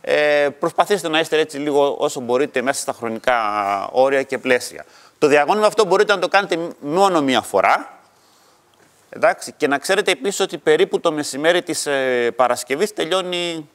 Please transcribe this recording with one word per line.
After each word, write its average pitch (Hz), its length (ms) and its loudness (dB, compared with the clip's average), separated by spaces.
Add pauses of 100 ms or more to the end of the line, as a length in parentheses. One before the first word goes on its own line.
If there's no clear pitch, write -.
Ε, 147 480 2 (100)
προσπαθήστε 175 500 0
να 156 100 0
είστε 156 200 0
έτσι 151 200 -2
λίγο 143 400 0
όσο 147 220 -2
μπορείτε 127 420 -2
μέσα 135 180 -2
στα - 120 -6
χρονικά 117 460 -2 (540)
όρια 135 300 2
και 127 160 -6
πλαίσια. 123 460 -2 (340)
Το 151 80 2
διαγώνισμα 147 400 4
αυτό 208 180 2
μπορείτε 190 300 2
να 190 40 -4
το 180 100 -2
κάνετε 190 300 0 (220)
μόνο 175 400 2
μία 135 200 2
φορά. 113 580 0 (1120)
Εντάξει, 147 460 0
και 151 100 -2
να 139 120 0
ξέρετε 190 320 0
επίσης 196 300 -4
ότι 180 180 -4
περίπου 160 420 2
το 165 120 0
μεσημέρι 151 500 0
της, 170 240 -6
ε, 127 500 0
Παρασκευής 131 580 0
τελειώνει 175 800 -4